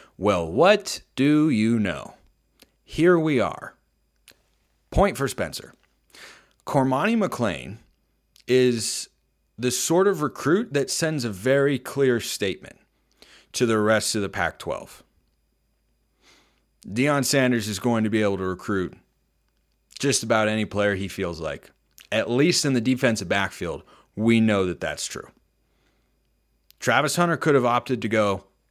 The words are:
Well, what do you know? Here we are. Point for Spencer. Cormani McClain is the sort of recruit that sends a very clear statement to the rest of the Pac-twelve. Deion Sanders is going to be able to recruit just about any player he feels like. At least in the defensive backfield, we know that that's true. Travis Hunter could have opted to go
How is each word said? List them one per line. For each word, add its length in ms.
Well, 300
what 540
do 340
you 300
know? 340
Here 340
we 220
are. 340
Point 240
for 100
Spencer. 480
Cormani 560
McClain 580
is 600
the 140
sort 340
of 160
recruit 520
that 160
sends 340
a 60
very 480
clear 420
statement 580
to 140
the 140
rest 340
of 80
the 60
Pac-twelve. 760
Deion 380
Sanders 420
is 140
going 240
to 60
be 120
able 160
to 60
recruit 520
just 240
about 240
any 180
player 300
he 140
feels 320
like. 320
At 180
least 340
in 100
the 60
defensive 480
backfield, 540
we 260
know 260
that 140
that's 260
true. 220
Travis 360
Hunter 200
could 180
have 120
opted 340
to 80
go 380